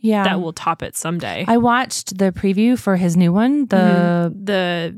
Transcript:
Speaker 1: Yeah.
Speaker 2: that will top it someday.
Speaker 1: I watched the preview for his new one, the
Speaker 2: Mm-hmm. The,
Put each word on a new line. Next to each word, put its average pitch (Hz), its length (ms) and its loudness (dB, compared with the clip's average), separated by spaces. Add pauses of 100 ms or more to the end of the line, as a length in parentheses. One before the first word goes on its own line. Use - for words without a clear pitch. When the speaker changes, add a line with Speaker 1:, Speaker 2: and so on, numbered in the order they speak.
Speaker 1:
Yeah. 214 220 2
Speaker 2:
that 190 180 0
will 165 120 -6
top - 300 -4
it - 120 -12
someday. 160 520 -6
Speaker 1:
I 233 100 2
watched 240 640 -2
the 190 120 2
preview 208 460 0
for 196 200 0
his 175 200 0
new 175 160 4
one, 254 340 2
the 175 680 2
Speaker 2:
Mm-hmm. 202 120 -12
The, 175 520 -2